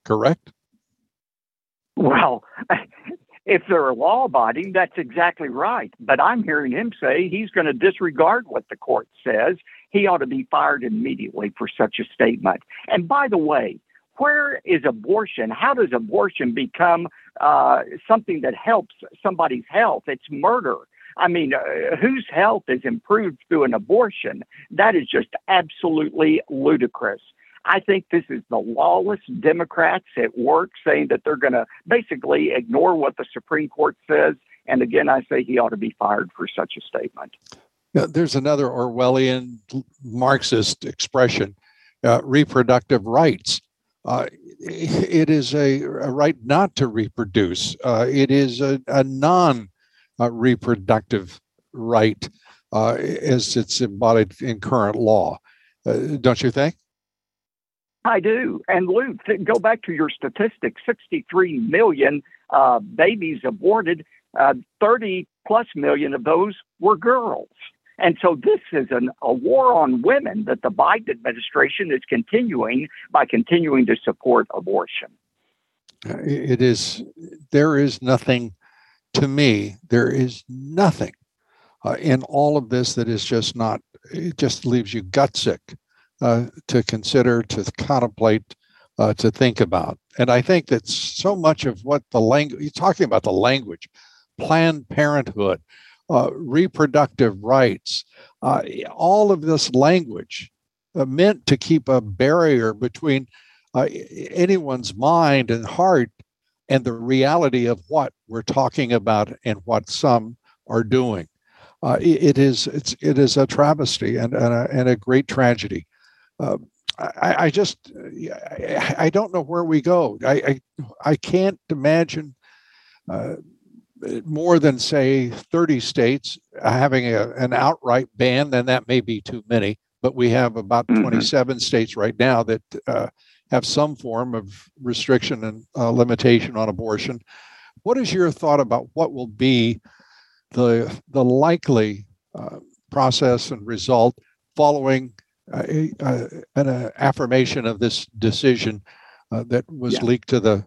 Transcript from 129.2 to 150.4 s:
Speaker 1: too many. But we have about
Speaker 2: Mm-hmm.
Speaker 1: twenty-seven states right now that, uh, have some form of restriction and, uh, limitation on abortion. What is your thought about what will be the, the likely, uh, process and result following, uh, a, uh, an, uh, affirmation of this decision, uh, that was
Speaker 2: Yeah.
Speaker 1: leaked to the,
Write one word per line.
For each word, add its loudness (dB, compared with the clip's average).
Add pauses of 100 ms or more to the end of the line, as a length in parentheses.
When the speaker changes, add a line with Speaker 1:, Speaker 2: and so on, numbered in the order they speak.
Speaker 1:
too -12
many. 0 (240)
But -2
we 2
have 0
about 0
Speaker 2:
Mm-hmm. 2
Speaker 1:
twenty-seven 0
states -2
right -2
now 2
that, -2 (260)
uh, -2 (440)
have 0
some -2
form -6
of -12 (120)
restriction -2
and, -10 (120)
uh, 0
limitation 2
on 0
abortion. -6 (640)
What 0
is -2
your 2
thought 2
about -2
what -2
will -8
be 0 (720)
the, 0
the 0
likely, 0 (280)
uh, -14 (320)
process 0
and -12
result 2 (380)
following, 2 (400)
uh, -6
a, -2
uh, -4 (280)
an, 0
uh, -4
affirmation 0
of -6
this -4 (100)
decision, 0 (500)
uh, -4
that -4
was -4
Speaker 2:
Yeah. -2
Speaker 1:
leaked 0
to 2
the, 0